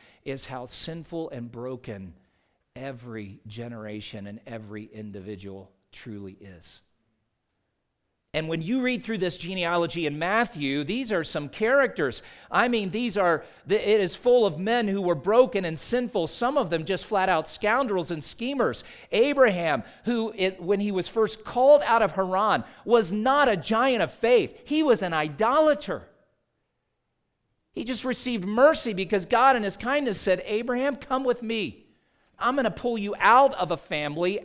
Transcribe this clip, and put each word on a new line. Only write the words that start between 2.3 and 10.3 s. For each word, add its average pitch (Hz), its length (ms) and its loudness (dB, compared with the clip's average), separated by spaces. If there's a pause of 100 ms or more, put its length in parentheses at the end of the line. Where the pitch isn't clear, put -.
every 117 720 -12
generation 107 800 -12
and 104 180 -16
every 107 480 -14
individual 98 800 -14 (220)
truly 101 480 -14
is. 92 420 -20 (1500)
And 160 140 -4
when 165 140 -4
you 233 180 -2
read 247 240 -2
through 220 140 -4
this 175 180 -2
genealogy 170 720 -2
in 147 120 -4
Matthew, 156 640 -2